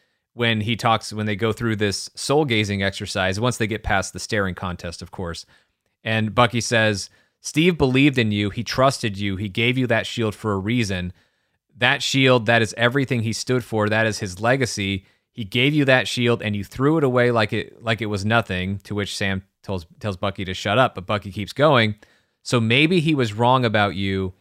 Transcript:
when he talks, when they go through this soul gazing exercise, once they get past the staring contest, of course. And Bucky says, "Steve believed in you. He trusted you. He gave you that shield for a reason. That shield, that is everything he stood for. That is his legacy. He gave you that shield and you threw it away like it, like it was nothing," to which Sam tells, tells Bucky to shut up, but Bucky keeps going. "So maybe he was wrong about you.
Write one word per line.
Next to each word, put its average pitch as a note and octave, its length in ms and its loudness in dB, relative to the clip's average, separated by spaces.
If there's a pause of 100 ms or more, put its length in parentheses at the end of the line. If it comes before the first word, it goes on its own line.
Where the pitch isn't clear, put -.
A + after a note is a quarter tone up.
(340)
when A#2 260 0
he A2 160 -2
talks, A2+ 360 0
when G#2+ 140 -4
they G#2+ 100 -2
go A2 160 0
through A2+ 240 -2
this G2+ 380 -2
soul D3 300 2
gazing G#2+ 380 0
exercise, F#2+ 580 -2
once A#2+ 160 0
they A2+ 100 -2
get G#2 160 -6
past G2 300 -2
the F#2 80 -12
staring G2 340 -2
contest, F2 480 -8
of F2+ 80 -16
course. E2+ 360 -10 (580)
And A2 300 0
Bucky A#2+ 260 4
says, A2 500 0 (300)
"Steve E3 380 2
believed C3+ 400 4
in A2 120 2
you. G#2 200 0
He A#2 120 -6
trusted A#2 560 0
you. G2 180 -2
He G#2 120 -6
gave A#2 280 0
you B2+ 120 2
that A2+ 180 0
shield A2 280 -2
for A2 180 -4
a G2 60 0
reason. F#2+ 540 -2 (640)
That B2+ 260 0
shield, B2+ 440 4
that A#2 160 6
is G#2+ 140 -2
everything A#2+ 460 0
he A2+ 100 -2
stood B2+ 320 -2
for. G#2+ 240 0
That A2 180 2
is G#2+ 140 -2
his F#2 200 -8
legacy. G#2+ 640 -2 (260)
He A#2 120 -10
gave B2 300 0
you D3 120 2
that B2+ 220 4
shield A#2+ 340 2
and G#2+ 140 -4
you G2+ 80 -6
threw C#3+ 340 0
it D3+ 60 2
away B2 280 2
like A2 200 0
it, - 300 -6
like A2 180 -2
it A2+ 60 -4
was G#2 180 -4
nothing," G2+ 600 0
to - 100 -10
which G2+ 220 -6
Sam G2 260 -2 (220)
tells, F2+ 220 -6 (120)
tells G#2 180 -6
Bucky G2 280 -6
to F#2 100 -8
shut G#2 240 0
up, B2+ 160 2
but F#2 120 -12
Bucky G#2 260 -4
keeps G2+ 200 -8
going. A#2+ 440 4 (480)
"So B2 160 0
maybe D3 400 4
he D#3 160 2
was A#2+ 160 0
wrong B2 320 2
about G#2 320 2
you. F#2+ 440 -2